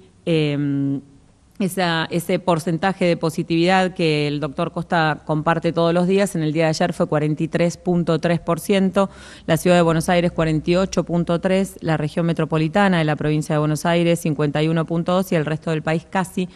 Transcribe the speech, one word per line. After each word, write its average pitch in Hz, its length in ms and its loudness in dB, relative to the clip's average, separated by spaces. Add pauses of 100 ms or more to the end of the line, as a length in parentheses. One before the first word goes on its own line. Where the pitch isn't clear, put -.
(260)
em, 143 760 0 (560)
esa, 170 540 -2
ese 175 260 -2
porcentaje 175 680 -2
de 170 100 2
positividad 170 800 0
que 151 340 0
el 147 140 -4
doctor 160 320 -6
Costa 165 520 -2
comparte 160 460 0
todos 165 220 2
los 180 120 2
días, 196 300 2
en 165 80 -2
el 151 80 0
día 160 140 2
de 160 60 2
ayer 165 200 0
fue 170 160 -2
cuarenta 151 360 0
y 160 40 0
tres 170 300 -2
punto 170 420 0
tres 170 220 0
por 165 180 -2
ciento, 190 500 2 (380)
la 165 80 2
Ciudad 175 220 4
de 175 40 6
Buenos 165 280 2
Aires 175 240 2
cuarenta 160 380 0
y 175 40 4
ocho 185 300 0
punto 170 340 0
tres, 190 400 0
la 160 160 -2
región 151 300 -2
metropolitana 165 720 2
de 160 80 2
la 151 100 0
provincia 151 400 0
de 151 40 2
Buenos 151 260 0
Aires 170 340 2
cincuenta 151 420 -2
y 156 60 2
uno 165 160 0
punto 170 300 -2
dos 185 180 0
y 185 40 2
el 156 100 0
resto 156 260 -4
del 156 100 -2
país 160 280 -4
casi 180 460 -4